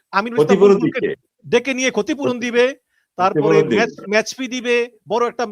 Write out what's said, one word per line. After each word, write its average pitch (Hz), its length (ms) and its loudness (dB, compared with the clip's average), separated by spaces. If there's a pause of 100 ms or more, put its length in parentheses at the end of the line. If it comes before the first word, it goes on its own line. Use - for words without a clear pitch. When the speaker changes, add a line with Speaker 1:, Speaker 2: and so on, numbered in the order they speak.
(120)
Speaker 1:
আমিনুল 226 260 -2
ইসলাম 185 200 4
Speaker 2:
ক্ষতিপূরণ - 0 -
Speaker 1:
মঞ্জুরকে 185 420 4
Speaker 2:
দিচ্ছে। - 80 -4 (360)
Speaker 1:
ডেকে 240 300 -2
নিয়ে 254 160 -2
ক্ষতিপূরণ 247 460 -4
Speaker 2:
ক্ষতি-, 226 60 -10
Speaker 1:
দিবে, 240 220 0 (540)
তারপরে 185 380 2
Speaker 2:
ক্ষতিপূরণ 208 80 4
দিবে। 220 120 0
Speaker 1:
ম্যাচ, 233 160 0 (160)
ম্যাচ 214 260 0
ফি 262 140 -8
দিবে, 240 280 -2 (300)
বড় 214 180 -2
একটা, 233 280 -4